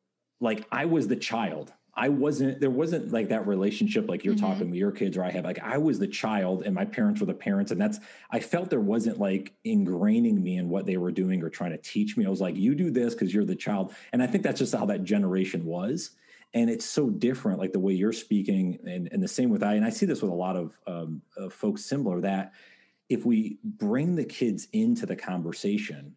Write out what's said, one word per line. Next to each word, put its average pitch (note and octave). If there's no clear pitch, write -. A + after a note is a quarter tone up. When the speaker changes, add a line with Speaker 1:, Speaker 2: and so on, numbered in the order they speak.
Speaker 1:
like, A2
I C3+
was D#3
the A#2+
child. F2
I A#2+
wasn't, C3+
there C3+
wasn't, D#3+
like, A2
that A2
relationship G#2
like F2+
you're F#2+
Speaker 2:
Mm-hmm. G#3
Speaker 1:
talking F#2
with F2
your G2
kids F#2+
or F#2
I F2+
have. F2+
Like, F2+
I A2+
was D3
the G2
child F#2+
and G2+
my F#2
parents G#2
were G3+
the F3+
parents. G3+
And F3
that's, G#3+
I A#2
felt F3+
there C3+
wasn't, G#2+
like, G2
ingraining G#2
me F2+
in F2+
what F#2
they F#2+
were F2+
doing F#2
or D#2+
trying E2+
to D#2
teach -
me. A2
I F#2+
was F#2
like, F2+
"You A#2+
do F3
this A#2
'cause F#2+
you're G#2
the F2+
child." G2
And A#2+
I B2+
think F#3+
that's C#3
just B2+
how A#2
that G2
generation F#2
was. F#2
And A#2
it's -
so C#3
different, A#2
like, F#2
the G2
way F#2+
you're G2+
speaking F#2+
and, F2+
and F#3+
the -
same B2+
with G#2+
I, G#2
and G#2+
I A2+
see D3
this D#3+
with G2+
a F2
lot F2+
of, E2+
um, E2
uh, F#2+
folks -
similar, A2
that F#2+
if -
we A2
bring B2+
the D3
kids -
into A2+
the F2+
conversation F2+